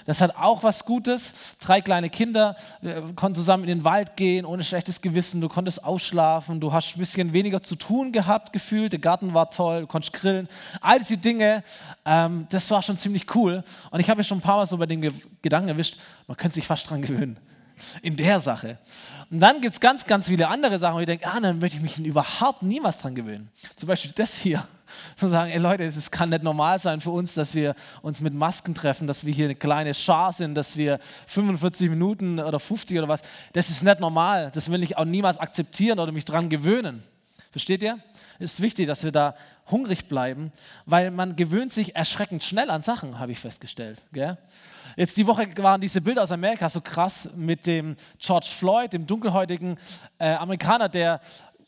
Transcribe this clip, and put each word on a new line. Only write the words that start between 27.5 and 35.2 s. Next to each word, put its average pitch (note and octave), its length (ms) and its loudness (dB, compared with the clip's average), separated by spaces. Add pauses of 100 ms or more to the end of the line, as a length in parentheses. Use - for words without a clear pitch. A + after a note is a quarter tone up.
wir D3 220 0 (260)
uns D3 200 -8
mit D3+ 120 -2
Masken D#3+ 420 -2
treffen, D3 320 -2
dass C#3+ 180 -6
wir D3+ 80 0
hier D3 120 0
eine C#3 100 -2
kleine D3 380 0
Schar F3 380 2
sind, D#3 240 -4
dass D3+ 220 -4
wir D3 220 0 (280)
fünfundvierzig F3+ 600 0
Minuten F3 500 0
oder D3+ 220 -2
fünfzig F#3+ 360 -4
oder D#3 120 0
was, D3+ 140 0 (280)
das F3 180 0
ist D3 140 -4
nicht G3 160 4
normal. E3 540 0
Das D#3 180 -4
will F3+ 100 0
ich E3 160 -4
auch D#3 60 2
niemals F3+ 340 0